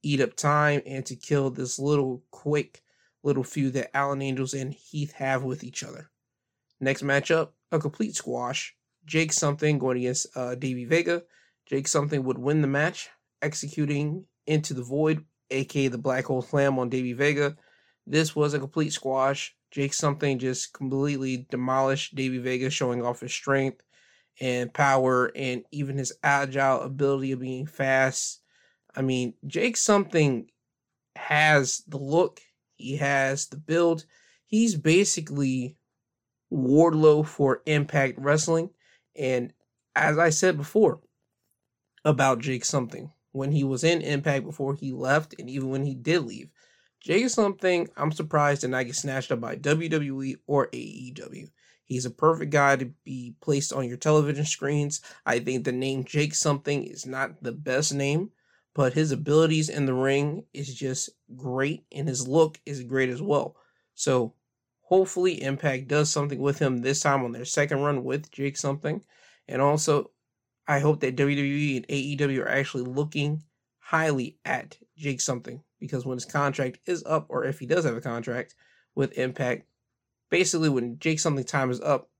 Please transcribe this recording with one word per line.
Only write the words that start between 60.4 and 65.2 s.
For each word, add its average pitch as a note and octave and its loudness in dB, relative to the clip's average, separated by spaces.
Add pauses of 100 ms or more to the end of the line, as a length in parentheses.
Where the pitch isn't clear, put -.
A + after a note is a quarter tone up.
is C#3 -10
just B2+ -6 (260)
great, C3 -2
and C#3+ -6
his B2+ -4
look D#3 4
is C#3 -10
great C3 2
as B2 -6
well. D3 0 (400)
So B2 0 (480)
hopefully F#3 2